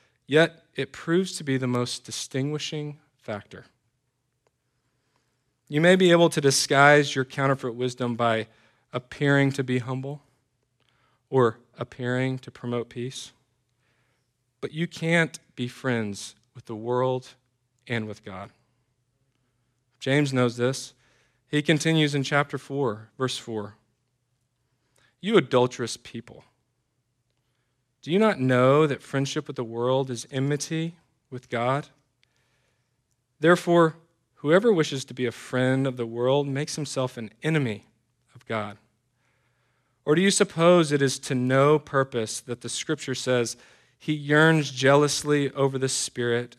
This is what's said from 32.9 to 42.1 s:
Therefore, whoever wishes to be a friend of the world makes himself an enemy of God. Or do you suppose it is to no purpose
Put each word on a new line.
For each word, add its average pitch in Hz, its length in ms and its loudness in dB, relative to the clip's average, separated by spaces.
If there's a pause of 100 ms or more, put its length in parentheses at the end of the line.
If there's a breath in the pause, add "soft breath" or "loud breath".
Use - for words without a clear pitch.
Therefore, 170 580 4 (400)
whoever 196 360 2
wishes 147 320 -2
to - 100 -18
be 127 120 -4
a 113 60 -4
friend 131 540 -2
of 123 120 -6
the 117 80 -6
world 127 420 0
makes 139 280 -6
himself 135 420 -6
an 110 120 -12 (120)
enemy 139 440 -2 (480)
of - 120 -20
God. 104 320 -8 (1300)
Or 156 80 4
do 175 80 4
you 196 80 4
suppose 170 600 4
it 139 100 2
is 135 160 0
to - 160 -6
no 135 440 2
purpose 135 600 -4